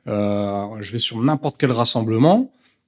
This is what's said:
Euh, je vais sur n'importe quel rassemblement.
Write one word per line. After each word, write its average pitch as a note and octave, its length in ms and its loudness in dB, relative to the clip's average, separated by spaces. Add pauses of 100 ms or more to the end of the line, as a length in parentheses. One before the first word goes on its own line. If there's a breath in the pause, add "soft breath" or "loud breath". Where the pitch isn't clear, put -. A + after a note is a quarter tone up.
Euh, G#2 760 -4
je G2+ 100 -12
vais A#2 60 -6
sur A2+ 240 -4
n'importe C#3+ 380 0
quel C3 120 2
rassemblement. A#2+ 800 2 (360)